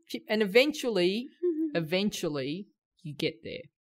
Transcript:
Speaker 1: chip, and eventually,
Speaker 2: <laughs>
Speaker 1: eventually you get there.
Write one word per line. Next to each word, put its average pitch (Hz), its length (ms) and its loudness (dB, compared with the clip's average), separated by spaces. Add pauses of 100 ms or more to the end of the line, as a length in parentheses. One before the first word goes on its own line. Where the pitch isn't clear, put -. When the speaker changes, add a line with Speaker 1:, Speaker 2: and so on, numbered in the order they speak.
Speaker 1:
chip, - 200 -8
and 220 140 2
eventually, 226 840 2 (220)
Speaker 2:
<laughs> 311 240 -4
Speaker 1:
eventually 165 920 -2 (380)
you 147 100 -10
get 143 300 -4
there. - 180 -8 (180)